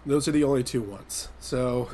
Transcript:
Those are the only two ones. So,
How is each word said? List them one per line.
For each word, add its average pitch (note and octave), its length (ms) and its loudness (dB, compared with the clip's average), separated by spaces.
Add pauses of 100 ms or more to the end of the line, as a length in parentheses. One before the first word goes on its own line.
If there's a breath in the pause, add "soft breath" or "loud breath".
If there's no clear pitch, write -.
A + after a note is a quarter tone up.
Those C#3+ 220 2
are D#3+ 40 2
the D3 120 4
only C3+ 200 4
two B2+ 180 -2
ones. - 480 -8 (100)
So, B2 540 -2